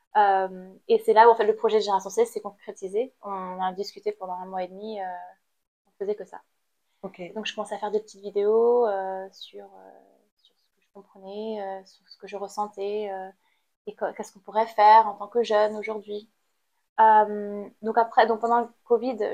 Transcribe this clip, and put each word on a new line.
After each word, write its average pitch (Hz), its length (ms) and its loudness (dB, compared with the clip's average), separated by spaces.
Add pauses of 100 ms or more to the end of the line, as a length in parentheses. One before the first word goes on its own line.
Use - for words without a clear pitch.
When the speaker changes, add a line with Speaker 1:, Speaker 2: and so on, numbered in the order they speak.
(180)
Speaker 1:
euh, 190 560 0 (160)
et 226 160 4
c'est 220 80 4
là 220 140 8
où, 233 40 10
en 233 40 6
fait, 226 100 0
le 214 100 2
projet 220 220 2
de 208 60 0
Génération 196 260 -2
C 220 160 0
s'est 220 160 -8
concrétisé. 202 800 -8
On 185 400 -10
a 185 120 -2
discuté 196 380 -8
pendant 185 220 -10
un 185 120 -10
mois 185 180 -6
et 180 40 -8
demi, 202 340 -12
euh, 185 40 -8 (840)
on - 120 -20
faisait 208 160 -4
que 202 100 -14
ça. - 160 -20 (640)
Speaker 2:
Ok. 190 160 -14
Speaker 1:
Et 175 100 -12
donc, 208 160 -10
je 220 100 -8
commençais 214 200 -8
à - 40 -8
faire 208 120 -6
des 208 100 -2
petites 196 200 -20
vidéos, 220 680 2
euh, 190 440 -4
sur, 202 320 -20
euh, 190 280 -20 (460)
sur - 200 -20
ce - 180 -20
que - 60 -20
je - 120 -20
comprenais, 202 680 -12
euh, 190 240 -10
sur - 240 -20
ce - 80 -20
que 190 100 -20
je 202 100 -12
ressentais, 202 760 -6
euh, 190 160 -10 (580)
et 208 80 -12
qu-, 190 220 -6
qu'est-ce - 160 -12
qu'on 208 80 -20
pourrait 214 260 -2
faire 214 400 8
en 208 80 -6
tant 208 120 -12
que 240 160 -2
jeune 214 340 2
aujourd'hui. 208 520 -10 (680)
Euh, 208 680 4 (140)
donc 220 160 -4
après, 233 300 4
donc 220 140 -2
pendant 233 180 2
le 233 80 -2 (160)
covid, 233 340 0 (160)